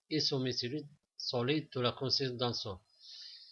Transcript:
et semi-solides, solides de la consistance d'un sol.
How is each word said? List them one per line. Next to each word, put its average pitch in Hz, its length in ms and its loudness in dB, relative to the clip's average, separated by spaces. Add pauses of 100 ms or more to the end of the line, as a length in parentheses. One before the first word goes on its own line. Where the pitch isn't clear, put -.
et 151 120 4
semi-solides, 131 680 0 (300)
solides 139 580 2
de 127 60 2
la 120 100 4
consistance 127 460 0
d'un 120 160 2
sol. 98 240 -6 (760)